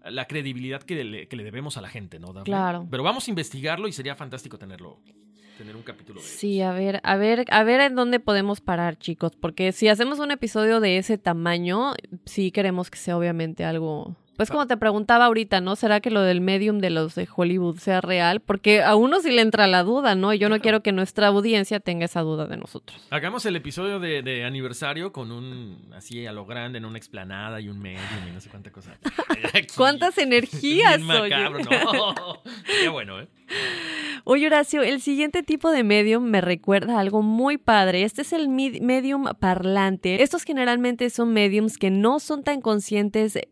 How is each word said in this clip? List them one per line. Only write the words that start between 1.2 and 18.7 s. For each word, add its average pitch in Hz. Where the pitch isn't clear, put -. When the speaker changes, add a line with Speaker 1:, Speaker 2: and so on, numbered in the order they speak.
Speaker 1:
que -
le 110
debemos 123
a 113
la 92
gente, 90
¿no, 85
Dafne? 95
Speaker 2:
Claro. 180
Speaker 1:
Pero 131
vamos 220
a 240
investigarlo 165
y 190
sería 139
fantástico 127
tenerlo, 90
tener 107
un 113
capítulo 107
de -
Speaker 2:
Sí, 202
Speaker 1:
esos. 185
Speaker 2:
a 180
ver, 196
a 196
ver, 226
a 214
ver 240
en 277
dónde 247
podemos 202
parar, 170
chicos, 165
porque 185
si 214
hacemos 240
un 294
episodio 226
de 190
ese 196
tamaño, 175
sí 190
queremos 180
que -
sea 175
obviamente 170
algo 160
pues 214
Speaker 1:
Ah. -
Speaker 2:
como 294
te 247
preguntaba 214
ahorita, 220
¿no? 185
¿Será 208
que -
lo 208
del 180
medium 196
de 190
los 160
de 180
Hollywood 175
sea 185
real? 180
Porque 208